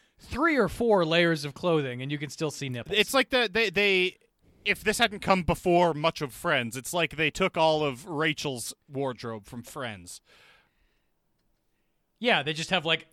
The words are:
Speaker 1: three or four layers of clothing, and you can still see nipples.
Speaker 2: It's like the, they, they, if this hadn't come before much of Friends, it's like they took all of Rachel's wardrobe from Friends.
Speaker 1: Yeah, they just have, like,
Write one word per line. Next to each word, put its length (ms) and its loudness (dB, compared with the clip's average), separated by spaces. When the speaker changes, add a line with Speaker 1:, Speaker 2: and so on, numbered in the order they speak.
Speaker 1:
three 400 0
or 100 4
four 380 2
layers 400 2
of 80 -10
clothing, 480 0
and 100 -6
you 60 -4
can 100 -8
still 220 -4
see 180 -8
nipples. 300 -4
Speaker 2:
It's 160 2
like 160 2
the, 200 2
they, 200 0
they, 480 2
if 180 -2
this 140 0
hadn't 220 0
come 220 2
before 520 4
much 260 -2
of 140 -6
Friends, 420 -2
it's 160 -10
like 240 -2
they 140 0
took 260 -2
all 260 4
of 240 -4
Rachel's 680 -4
wardrobe 540 -8
from 160 -14
Friends. 580 -12
Speaker 1:
Yeah, 200 2
they 100 -4
just 160 -6
have, 160 0
like, 280 0